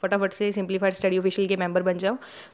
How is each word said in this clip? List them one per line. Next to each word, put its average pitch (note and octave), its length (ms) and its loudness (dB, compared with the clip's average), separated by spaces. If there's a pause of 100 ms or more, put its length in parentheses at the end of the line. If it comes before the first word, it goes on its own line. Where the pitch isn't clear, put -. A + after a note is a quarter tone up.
फटाफट G3 300 0
से G#3 200 -2
Simplified F#3+ 480 0
Study F#3 200 2
Official F#3+ 280 2
के F#3+ 80 0
मेंबर F3+ 260 0
बन F3+ 160 0
जाओ। G3 180 0 (380)